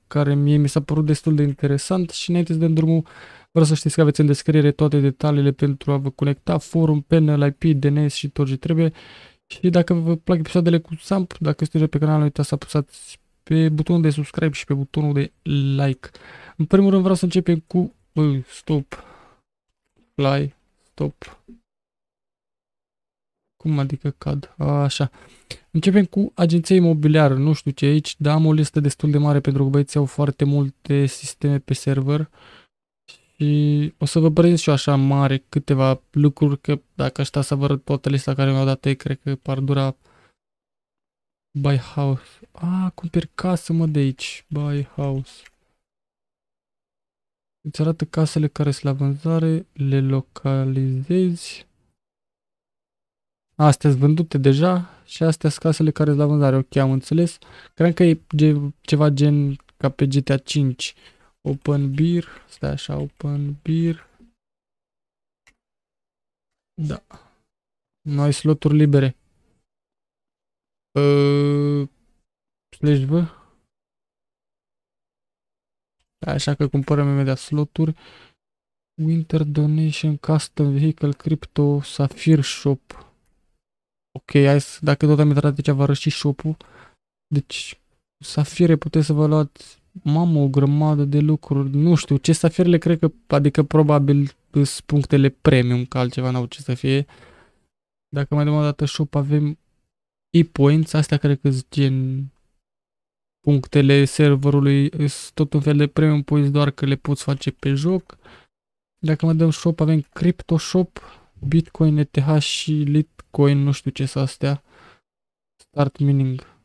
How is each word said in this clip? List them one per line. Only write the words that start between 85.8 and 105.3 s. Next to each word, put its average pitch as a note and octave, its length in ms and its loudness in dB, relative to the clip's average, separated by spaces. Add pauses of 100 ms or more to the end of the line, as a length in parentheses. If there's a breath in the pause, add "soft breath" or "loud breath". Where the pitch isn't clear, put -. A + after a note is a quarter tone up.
arăt C#3 140 0
și - 140 -4
shop-ul. D3 460 -4 (720 loud breath)
Deci, - 540 -6 (440)
safire, D#3+ 520 0
puteți D#3 300 -2
să D#3 60 -2
vă D3+ 140 2
luați, - 560 -4 (200)
mamă, D#3+ 360 0
o C#3+ 100 2
grămadă D3 560 0
de C#3+ 160 0
lucruri. D3 480 -2
Nu D3+ 260 2
știu, C#3+ 220 0
ce E3 160 0
safirele, E3+ 460 2
cred E3 200 0
că, D#3+ 120 0 (160)
adică, C#3+ 360 2
probabil, C#3+ 720 2 (140)
sunt - 300 0
punctele C#3 480 2
premium, B2 560 2
că B2+ 140 -8
altceva B2+ 320 -4
n-au B2 160 -4
ce - 140 -16
să B2+ 140 -6
fie. C#3 320 -2 (1000 soft breath)
Dacă C#3+ 260 -6
mai D3 100 0
dăm D3+ 100 0
o D3+ 80 0
dată D3 220 -2
shop, D3 300 -4
avem D3 440 0 (720)
e-points, D#3 640 2
astea D3+ 240 0
cred C#3+ 240 0
că C#3+ 100 0
sunt C3 200 -4
gen C3+ 560 -2 (1120)
punctele C#3 640 2
serverului, C#3+ 1040 2
sunt - 260 -12